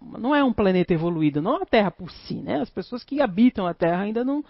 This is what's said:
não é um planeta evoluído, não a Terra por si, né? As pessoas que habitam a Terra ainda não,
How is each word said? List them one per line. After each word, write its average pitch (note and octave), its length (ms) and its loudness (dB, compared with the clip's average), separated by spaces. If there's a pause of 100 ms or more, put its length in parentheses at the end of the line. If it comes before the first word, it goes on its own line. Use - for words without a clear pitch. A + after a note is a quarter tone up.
(180)
não B3+ 180 0
é C#4+ 80 4
um A#3+ 100 2
planeta F#3 400 2
evoluído, D#3 480 0
não C#4 200 -2
a F4+ 40 -4
Terra G3+ 260 2
por E3+ 200 -16
si, - 240 -12
né? C#4 260 -4
As - 80 -6
pessoas - 340 -10
que C#4+ 180 -4
habitam G#3+ 460 2
a E3+ 60 -2
Terra F3 300 0
ainda A3 200 -4
não, C#4+ 260 -2